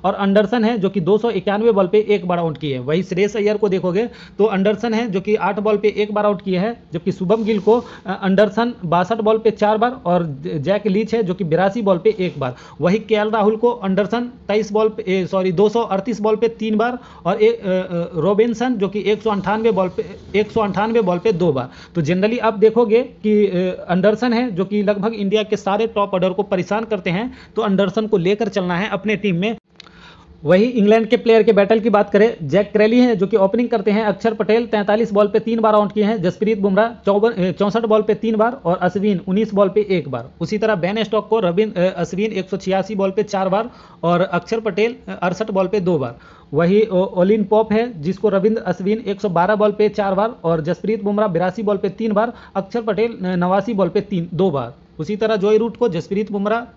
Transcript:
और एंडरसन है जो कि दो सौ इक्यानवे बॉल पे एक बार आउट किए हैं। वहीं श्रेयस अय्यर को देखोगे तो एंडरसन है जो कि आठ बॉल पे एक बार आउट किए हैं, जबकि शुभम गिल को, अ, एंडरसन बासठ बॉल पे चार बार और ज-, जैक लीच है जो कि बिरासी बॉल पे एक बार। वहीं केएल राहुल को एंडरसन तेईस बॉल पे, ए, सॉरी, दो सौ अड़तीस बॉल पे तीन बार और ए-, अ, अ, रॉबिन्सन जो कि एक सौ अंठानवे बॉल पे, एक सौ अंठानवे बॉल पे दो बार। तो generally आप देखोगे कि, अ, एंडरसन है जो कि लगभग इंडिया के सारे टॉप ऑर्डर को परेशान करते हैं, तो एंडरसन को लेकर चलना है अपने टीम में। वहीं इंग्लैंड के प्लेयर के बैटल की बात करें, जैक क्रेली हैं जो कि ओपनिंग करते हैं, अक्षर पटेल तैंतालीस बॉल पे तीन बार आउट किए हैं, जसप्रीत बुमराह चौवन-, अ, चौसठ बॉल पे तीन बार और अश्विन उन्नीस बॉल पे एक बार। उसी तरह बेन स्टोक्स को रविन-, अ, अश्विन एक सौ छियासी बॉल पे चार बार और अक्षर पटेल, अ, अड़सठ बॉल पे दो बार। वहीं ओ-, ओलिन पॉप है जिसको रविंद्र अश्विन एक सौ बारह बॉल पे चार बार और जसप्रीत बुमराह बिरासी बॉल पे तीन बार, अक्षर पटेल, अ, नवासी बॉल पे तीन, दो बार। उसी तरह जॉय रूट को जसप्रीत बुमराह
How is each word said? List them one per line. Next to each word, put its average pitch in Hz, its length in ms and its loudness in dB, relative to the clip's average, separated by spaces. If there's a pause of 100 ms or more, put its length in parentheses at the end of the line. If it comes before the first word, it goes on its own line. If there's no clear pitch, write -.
और 196 160 0
एंडरसन 202 440 2
है 233 140 0
जो 185 120 0
कि 196 100 -2
दो 190 180 2
सौ 233 120 0
इक्यानवे 208 420 0
बॉल 190 140 4
पे 208 220 2
एक 180 200 0
बार 175 100 0
आउट 165 200 -2
किए 147 140 -4
हैं। 127 80 -4
वहीं 156 220 -2
श्रेयस 202 340 -2
अय्यर 208 200 0
को 208 120 0
देखोगे 185 380 0
तो - 480 -2
एंडरसन 208 400 0
है 233 160 -2
जो 180 100 -2
कि 208 140 0
आठ 196 240 -2
बॉल 214 180 0
पे 208 120 0
एक 208 260 -2
बार 208 120 0
आउट 208 160 0
किए 185 160 -2
हैं, 226 240 -4 (100)
जबकि 170 200 -4
शुभम 196 320 0
गिल 214 140 2
को, 220 260 2 (220)
अ, 196 200 -6
एंडरसन 214 480 2 (100)
बासठ 185 320 0
बॉल 220 220 2
पे 220 120 2
चार 208 280 0
बार 247 280 0
और 175 200 2
ज-, 151 320 -8
जैक 185 280 -2
लीच 214 280 0
है 233 80 0
जो 175 120 -2
कि 190 100 -4
बिरासी 196 380 0
बॉल 190 160 2
पे 214 220 2
एक 170 180 -2
बार। 127 160 -4 (260)
वहीं 180 200 2
केएल 214 300 0
राहुल 220 260 2
को 233 280 0
एंडरसन 196 360 0
तेईस 214 520 -4
बॉल 220 160 2
पे, 220 200 -6
ए, 185 180 0
सॉरी, 185 260 0
दो 202 160 4
सौ 226 120 0
अड़तीस 202 400 -4
बॉल 214 160 2
पे 226 120 0
तीन 220 280 -4
बार 240 220 0 (280)
और 208 160 0
ए-, 214 60 6
अ, 226 200 -2
अ, 185 480 -2
रॉबिन्सन 226 580 0
जो 196 140 -2
कि 208 180 -6
एक 208 160 0
सौ 220 80 0
अंठानवे 208 400 0
बॉल 185 180 0
पे, - 160 -6 (340)
एक 208 120 0
सौ 226 100 -2
अंठानवे 214 400 0
बॉल 180 180 0
पे - 140 0
दो 165 200 2
बार। 131 180 -4 (240)
तो 170 80 -2
generally 196 380 0
आप 220 140 0
देखोगे 220 480 4
कि, 214 440 2
अ, 190 40 0 (400)
एंडरसन 214 420 2
है 240 180 0
जो 185 140 -2
कि 208 180 -2
लगभग 202 320 0
इंडिया 202 280 0
के 208 140 -2
सारे 208 300 -2
टॉप 202 280 -2
ऑर्डर 185 160 0
को 190 120 -4
परेशान 202 420 -2
करते 196 260 -4
हैं, 233 220 -4 (240)
तो 214 100 0
एंडरसन 196 400 0
को 214 100 0
लेकर 208 320 0
चलना 180 300 -2
है 202 100 -4
अपने 208 280 -2
टीम 202 200 -2
में। 208 200 -2 (880)
वहीं 196 280 4
इंग्लैंड 220 340 4
के 233 100 2
प्लेयर 226 260 4
के 220 100 4
बैटल 202 280 4
की 226 100 0
बात 202 200 2
करें, 202 380 2
जैक 196 240 0
क्रेली 220 260 4
हैं 240 200 4
जो 190 80 0
कि 214 100 0
ओपनिंग 202 320 2
करते 226 220 0
हैं, 214 140 2
अक्षर 214 300 -2
पटेल 220 320 0
तैंतालीस 214 460 0
बॉल 208 140 4
पे 208 120 0
तीन 226 220 -2
बार 214 140 4
आउट 208 180 2
किए 214 120 0
हैं, 214 180 0
जसप्रीत 202 360 0
बुमराह 202 300 2
चौवन-, 208 500 0
अ, 180 120 0
चौसठ 202 300 0
बॉल 220 220 2
पे 220 120 0
तीन 220 220 -2
बार 240 280 0
और 175 120 0
अश्विन 185 520 0
उन्नीस 214 260 0
बॉल 196 140 4
पे 208 220 0
एक 156 180 -2
बार। 127 220 -10 (100)
उसी 202 180 -4
तरह 220 160 0
बेन 196 300 -2
स्टोक्स 208 240 -2
को 226 120 2
रविन-, 190 360 0
अ, 180 200 0
अश्विन 196 360 -4
एक 185 160 -6
सौ 196 80 -4
छियासी 190 380 -2
बॉल 196 160 0
पे 202 120 -2
चार 190 260 -2
बार 220 220 -2 (320)
और 170 180 2
अक्षर 196 400 -2
पटेल, 220 360 -2 (120)
अ, 190 140 -10
अड़सठ 185 280 -4
बॉल 190 160 0
पे 202 140 -2
दो 175 180 0
बार। 123 200 -6 (360)
वहीं 190 320 4
ओ-, 190 200 0
ओलिन 196 380 2
पॉप 214 280 2
है 220 300 -2
जिसको 190 260 -2
रविंद्र 196 340 2
अश्विन 185 440 -2
एक 196 140 -6
सौ 208 80 -2
बारह 180 260 2
बॉल 208 180 2
पे 208 160 0
चार 196 260 -2
बार 220 300 -2
और 165 160 0
जसप्रीत 196 440 -4
बुमराह 208 240 0
बिरासी 180 340 -2
बॉल 202 140 0
पे 196 120 -4
तीन 220 240 -4
बार, 220 200 0 (240)
अक्षर 196 260 -4
पटेल, 214 440 -2
अ, 185 100 -2
नवासी 190 380 0
बॉल 190 140 0
पे 202 120 -2
तीन, 175 340 -6
दो 185 160 2
बार। 123 240 -6 (240)
उसी 156 180 -6
तरह 220 200 0
जॉय 208 220 2
रूट 226 180 -2
को 240 120 0
जसप्रीत 196 440 -4
बुमराह 208 280 -2 (160)